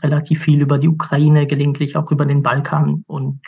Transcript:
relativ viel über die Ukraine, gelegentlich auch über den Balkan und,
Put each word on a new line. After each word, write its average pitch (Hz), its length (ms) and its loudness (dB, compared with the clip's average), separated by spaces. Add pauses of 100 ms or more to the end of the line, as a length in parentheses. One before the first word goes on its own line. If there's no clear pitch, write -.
relativ 151 400 -2
viel 147 180 4
über 143 200 2
die 151 80 2
Ukraine, 151 580 2
gelegentlich 143 500 -2
auch 156 140 -2
über 147 160 0
den 143 160 0
Balkan 143 640 -2
und, 139 420 -8